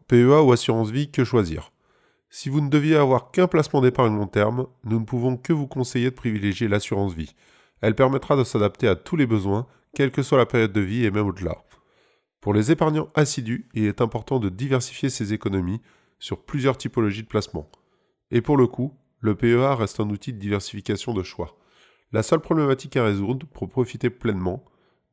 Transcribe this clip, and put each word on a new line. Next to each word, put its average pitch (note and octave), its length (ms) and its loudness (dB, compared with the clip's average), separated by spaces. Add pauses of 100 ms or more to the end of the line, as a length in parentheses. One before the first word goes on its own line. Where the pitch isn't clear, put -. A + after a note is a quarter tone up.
P A#2+ 160 6
E C3 120 6
A D#3 100 8
ou B2+ 80 8
assurance A2+ 380 0
vie, C#3+ 200 -4
que C3 140 0
choisir ? F#2+ 480 -2 (580)
Si - 180 -12
vous C#3+ 120 0
ne C#3+ 100 -2
deviez D3+ 240 4
avoir C3+ 380 2
qu'un F3+ 160 2
placement D3+ 320 2
d'épargne B2 360 2
long G2+ 120 -4
terme, A2+ 400 0 (160)
nous A2+ 160 0
ne A2 40 -4
pouvons B2 320 -2
que B2+ 160 -4
vous D3 140 0
conseiller B2+ 440 -2
de B2+ 40 -6
privilégier G#2 540 -2
l'assurance G2+ 440 0
vie. E2 220 -10 (460)
Elle G#2 160 0
permettra C3+ 400 2
de C3 80 2
s'adapter G#2 420 0
à F#2+ 80 4
tous - 220 -6
les C#3+ 100 4
besoins, G#2+ 400 0 (280)
quelle C#3 180 0
que C#3+ 100 -2
soit C3+ 140 0
la A#2+ 100 4
période A2+ 260 0
de G#2+ 80 0
vie G#2+ 260 -2
et G2+ 40 0
même G#2 160 0
au-delà. F2 380 -6 (760)
Pour G#2 120 -2
les G#2+ 180 2
épargnants D#3 440 0
assidus, C3 580 -2
il A2 120 0
est G#2 180 0
important A#2 360 -2
de G2+ 120 -2
diversifier B2+ 580 -4
ses G#2+ 240 -6
économies G2 480 -2 (380)
sur - 260 -10
plusieurs C3+ 320 -2
typologies A2 460 -2
de A2 60 -20
placements. E2+ 420 -6 (600)
Et A#2+ 120 0
pour C#3+ 160 2
le B2 80 6
coup, C3 280 -6 (260)
le G#2+ 140 0
P A#2 200 0
E B2 100 2
A C#3 100 0
reste A2+ 240 -4
un G#2+ 120 -4
outil G#2 240 -8
de G#2+ 40 -14
diversification G2+ 760 -6
de F#2+ 80 -2
choix. - 340 -12 (560)
La G#2+ 100 0
seule D#3+ 180 0
problématique C#3+ 580 -2
à A#2+ 60 2
résoudre G#2 420 -2
pour - 240 -10
profiter B2 400 -2
pleinement, F#2+ 560 -4 (460)